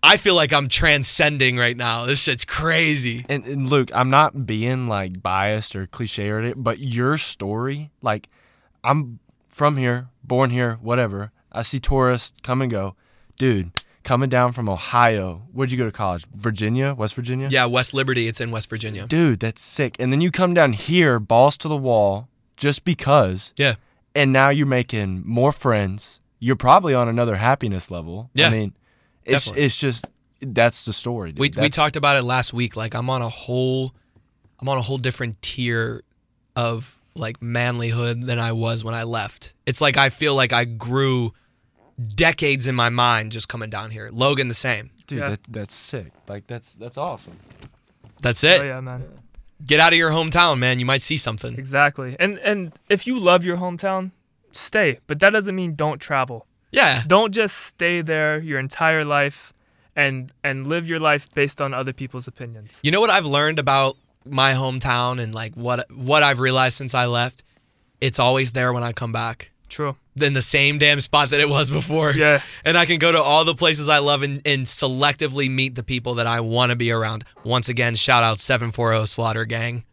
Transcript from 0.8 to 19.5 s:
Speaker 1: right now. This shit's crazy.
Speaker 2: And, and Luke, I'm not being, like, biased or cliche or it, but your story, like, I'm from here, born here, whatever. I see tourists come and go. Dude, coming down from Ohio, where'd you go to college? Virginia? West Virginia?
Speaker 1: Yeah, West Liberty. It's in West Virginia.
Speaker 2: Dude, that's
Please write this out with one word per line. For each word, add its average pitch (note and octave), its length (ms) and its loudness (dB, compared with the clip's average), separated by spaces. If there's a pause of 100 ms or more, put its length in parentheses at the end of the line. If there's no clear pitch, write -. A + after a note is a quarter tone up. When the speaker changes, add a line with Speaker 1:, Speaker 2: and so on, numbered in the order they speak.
Speaker 1:
right A#2+ 200 0
now. A#2+ 280 -2
This C#3 160 0
shit's B2+ 240 -2
crazy. D3+ 840 0
Speaker 2:
And, C#3 180 -4
and C#3 220 -4
Luke, C3+ 260 2
I'm B2+ 160 2
not C#3 360 2
being, A#2+ 400 -2
like, F#2+ 360 -6
biased G2+ 540 -2
or F#2+ 100 -6
cliche G#2 420 -8
or G#2+ 140 -4
it, B2 200 -6
but A#2 160 -2
your C3 380 -2
story, C3+ 760 -6 (120)
like, A2 260 -4 (540)
I'm C3 360 0 (300)
from D3 300 0
here, B2 300 0 (140)
born B2+ 280 2
here, A#2+ 320 0
whatever. A2 480 -2 (200)
I A#2 120 -6
see C3+ 160 -4
tourists B2+ 640 0
come B2+ 180 -2
and C3 100 -2
go. G2 260 -4 (420)
Dude, G#2 320 2 (320)
coming C3 260 0
down B2 240 2
from A#2 160 -4
Ohio, G2 720 0 (120)
where'd B2+ 200 -2
you B2 60 -4
go B2 80 0
to G#2+ 60 -6
college? F#2 420 -6
Virginia? A2 580 -2
West A2 220 -4
Virginia? B2+ 360 -6
Speaker 1:
Yeah, C3 140 4
West B2 300 0
Liberty. B2 340 0
It's A#2 140 -4
in A#2 80 -6
West A2 180 -6
Virginia. G#2+ 380 -10
Speaker 2:
Dude, C#3+ 340 2
that's A2+ 220 -6